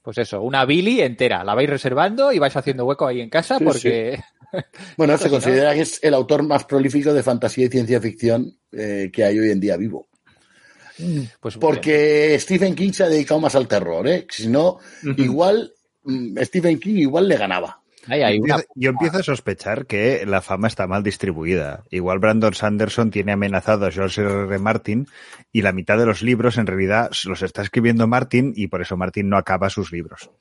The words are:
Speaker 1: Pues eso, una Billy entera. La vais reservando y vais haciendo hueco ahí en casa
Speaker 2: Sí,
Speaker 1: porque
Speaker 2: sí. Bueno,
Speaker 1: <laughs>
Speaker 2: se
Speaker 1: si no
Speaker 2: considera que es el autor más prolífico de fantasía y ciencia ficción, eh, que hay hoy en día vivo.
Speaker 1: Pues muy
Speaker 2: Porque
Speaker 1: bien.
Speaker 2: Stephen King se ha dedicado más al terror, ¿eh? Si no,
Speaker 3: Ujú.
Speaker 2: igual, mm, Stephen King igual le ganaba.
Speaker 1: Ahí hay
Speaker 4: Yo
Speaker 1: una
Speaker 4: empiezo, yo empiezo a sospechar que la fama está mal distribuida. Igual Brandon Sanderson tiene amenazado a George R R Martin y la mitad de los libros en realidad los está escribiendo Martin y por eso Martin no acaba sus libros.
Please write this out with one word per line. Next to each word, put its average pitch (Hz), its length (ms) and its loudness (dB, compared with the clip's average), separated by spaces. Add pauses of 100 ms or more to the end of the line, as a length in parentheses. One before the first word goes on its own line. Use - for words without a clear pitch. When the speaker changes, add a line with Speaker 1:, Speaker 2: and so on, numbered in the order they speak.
Speaker 1:
Pues 117 180 -10
eso, 107 220 -4
una 135 220 0
Billy 180 380 2
entera. 117 420 0
La 101 100 -2
vais 139 160 2
reservando 180 600 0
y 196 80 0
vais 139 160 0
haciendo 127 300 -2
hueco 143 200 0
ahí 123 140 -2
en 113 100 -10
casa 262 280 0
Speaker 2:
Sí, 156 80 0
Speaker 1:
porque 123 520 0 (360)
Speaker 2:
sí. 185 60 -6 (360)
Bueno, 151 180 4
Speaker 1:
<laughs> 160 40 2
Speaker 2:
se 160 80 -2
Speaker 1:
si 160 40 4
no - 20 4
Speaker 2:
considera 135 420 4
que 156 80 2
es - 200 -4
el 151 120 4
autor 147 300 2
más 147 200 2
prolífico 139 500 2
de 139 80 2
fantasía 123 440 0
y 123 40 0
ciencia 120 300 2
ficción, 113 580 -2 (140)
eh, 101 400 -6
que 110 140 2
hay 104 120 4
hoy 110 140 4
en 98 80 0
día 95 160 0
vivo. 92 320 -6 (1300)
Speaker 1:
Pues 113 180 -8
muy 113 40 -4
Speaker 2:
Porque 151 680 2
Speaker 1:
bien. 147 100 4
Speaker 2:
Stephen 185 360 0
King 190 160 0
se 190 120 0
ha 170 60 4
dedicado 156 300 2
más 147 160 0
al 127 120 4
terror, 90 400 0
¿eh? 180 220 0
Si 110 180 -6
no, 156 300 2 (260)
Speaker 3:
Ujú. 139 180 -2
Speaker 2:
igual, 175 520 2 (300)
mm, 127 400 -6
Stephen 165 360 0
King 208 160 -2
igual 165 320 2
le 151 100 2
ganaba. 92 440 -4 (260)
Speaker 1:
Ahí 135 160 0
hay 107 140 2
Speaker 4:
Yo 107 60 0
Speaker 1:
una 143 120 2
Speaker 4:
empiezo, - 200 -6
yo 131 140 0
empiezo 156 300 -2
a - 40 -4
sospechar 117 600 -4
que 110 400 0
la 98 160 0
fama 98 260 -2
está 98 200 -2
mal 98 160 -2
distribuida. 82 880 -4
Igual 90 260 -4
Brandon 107 360 2
Sanderson 107 580 0
tiene 104 220 -2
amenazado 101 520 0
a 87 60 0
George 95 300 -4
R 101 240 0
R 98 120 -4
Martin 107 500 -2 (440)
y 113 100 0
la 98 100 2
mitad 95 280 0
de 117 80 4
los 107 160 0
libros 117 340 2
en 110 80 0
realidad 98 460 0 (140)
los 92 180 -6
está - 180 -6
escribiendo 117 460 2
Martin 127 480 0
y 98 120 -4
por 90 140 -6
eso 90 160 -6
Martin 92 320 -4
no 101 80 2
acaba 95 320 0
sus 95 220 -6
libros. 85 500 -14